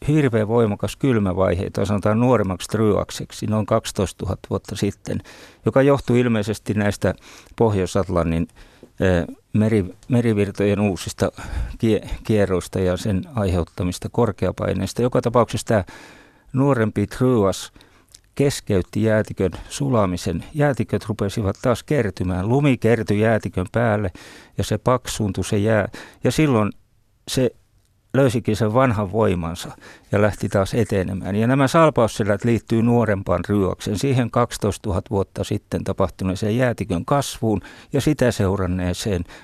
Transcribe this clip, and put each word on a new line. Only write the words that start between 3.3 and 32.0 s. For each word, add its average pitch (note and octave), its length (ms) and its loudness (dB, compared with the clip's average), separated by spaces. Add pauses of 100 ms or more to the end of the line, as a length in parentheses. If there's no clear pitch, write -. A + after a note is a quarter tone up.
noin G#2+ 180 -2
kaksitoistatuhatta - 840 -4
vuotta - 260 -6
sitten, G2 460 -4 (440)
joka C3+ 160 4
johtui C3+ 380 4
ilmeisesti A2+ 540 -2
näistä G#2 420 0 (400)
Pohjois-Atlantin, F2 920 0 (520)
eh, F2+ 260 2 (280)
meri-, G#2+ 420 2 (120)
merivirtojen G2+ 720 2
uusista G2 520 -2 (460)
kie-, A2 320 0 (140)
kierroista G2 560 0
ja F2+ 180 0
sen F#2+ 260 -2 (120)
aiheuttamista F2+ 760 -2
korkeapaineista. G2 880 -2
Joka B2+ 200 0
tapauksessa A#2 460 0
tämä G#2+ 160 2 (680)
nuorempi A#2 540 2
Tryas A#2 640 0 (640)
keskeytti G#2+ 680 0
jäätikön G#2+ 480 0 (180)
sulamisen. G2 720 0 (100)
Jäätiköt C#3 540 0
rupesivat G#2 540 -2
taas A#2+ 220 0
kertymään. G2 640 -2
Lumi C#3 280 4
kertyi G#2 420 2
jäätikön G#2+ 520 0
päälle G#2+ 400 0 (460)
ja G2+ 60 -2
se G#2+ 140 -2
paksuuntui G#2 640 -2
se A2 140 -2
jää. G#2 300 2 (360)
Ja B2+ 80 2
silloin A#2+ 400 2 (560)
se B2+ 240 0 (640)
löysikin B2 420 2
sen G#2+ 180 0
vanhan A2 380 2
voimansa F2+ 600 -2 (400)
ja G2+ 100 2
lähti G2+ 280 0
taas G2+ 240 0
etenemään. F#2+ 640 -2
Ja A2+ 120 2
nämä C3+ 200 4
salpausselät A#2+ 760 2